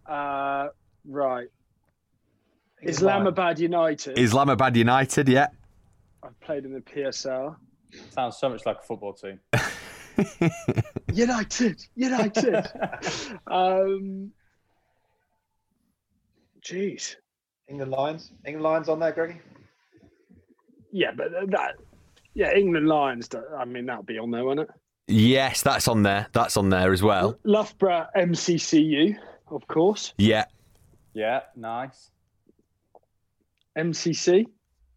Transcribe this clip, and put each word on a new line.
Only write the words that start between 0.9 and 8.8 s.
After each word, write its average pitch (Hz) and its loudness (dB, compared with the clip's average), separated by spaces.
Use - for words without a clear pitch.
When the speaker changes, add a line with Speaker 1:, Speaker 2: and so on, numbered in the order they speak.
Speaker 1:
right. 131 -4
Speaker 2:
England. 165 -4
Speaker 1:
Islamabad 185 2
United. 165 0
Speaker 3:
Islamabad 127 4
United, 131 4
yeah. 131 6
Speaker 1:
I've - -20
played 143 -8
in 135 -14
the 131 -10
P - -10
S 131 -8
L. 135 -6
Speaker 4:
Sounds 123 -6
so 135 -2
much 110 -10
like 107 -2
a - -20